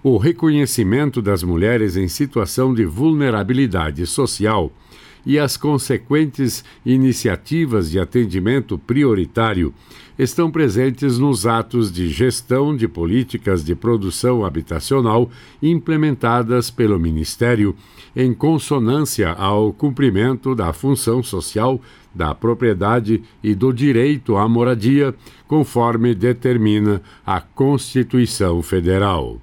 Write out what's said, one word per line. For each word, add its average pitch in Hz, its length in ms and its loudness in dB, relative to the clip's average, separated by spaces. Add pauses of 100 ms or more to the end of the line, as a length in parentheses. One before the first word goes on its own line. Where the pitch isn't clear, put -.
O 131 140 4
reconhecimento 139 1040 0
das 98 200 0
mulheres 95 540 0
em 95 100 0
situação 127 640 -2
de 113 120 2
vulnerabilidade 101 1200 0
social 101 680 -2 (520)
e 139 140 0
as 143 180 0
consequentes 139 1080 -2 (180)
iniciativas 123 1080 0
de 92 80 0
atendimento 104 760 0
prioritário 107 960 0 (460)
estão 160 320 0
presentes 131 720 0
nos 127 260 0
atos 113 460 0
de 87 180 -4
gestão 131 680 0
de 113 120 -2
políticas 87 760 -2
de 82 120 -2
produção 113 680 -2
habitacional 110 880 0 (320)
implementadas 123 1080 0
pelo 104 280 2
Ministério, 92 760 0 (400)
em 127 180 0
consonância 135 1000 0
ao 101 400 0
cumprimento 127 840 0
da 87 180 -2
função 127 480 0
social, 117 580 -2 (360)
da 80 180 -4
propriedade 110 880 0 (220)
e 107 100 0
do 127 180 0
direito 127 680 0
à 107 120 2
moradia, 123 640 2 (340)
conforme 120 680 0
determina 107 840 2 (240)
a 95 160 -2
Constituição 123 1200 0
Federal. 90 800 0